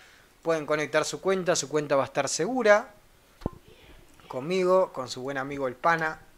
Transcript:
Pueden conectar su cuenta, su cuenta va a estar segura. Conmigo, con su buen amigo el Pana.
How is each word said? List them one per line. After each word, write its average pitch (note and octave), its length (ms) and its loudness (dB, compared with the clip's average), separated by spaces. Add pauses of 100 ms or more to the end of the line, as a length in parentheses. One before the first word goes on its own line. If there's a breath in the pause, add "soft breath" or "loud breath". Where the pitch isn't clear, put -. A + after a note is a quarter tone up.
(440 loud breath)
Pueden D#3+ 240 0
conectar D3+ 360 0
su D3+ 160 -6
cuenta, F#3 360 0
su C#3 120 -4
cuenta D3 280 0
va C3 80 4
a - 20 -2
estar C3+ 240 -2
segura. G#3+ 640 2 (1300 loud breath)
Conmigo, F3+ 680 0
con B2+ 160 -8
su B2+ 120 -12
buen C#3 160 -6
amigo C#3 300 -4
el B2 80 -6
Pana. D#3+ 440 0 (180)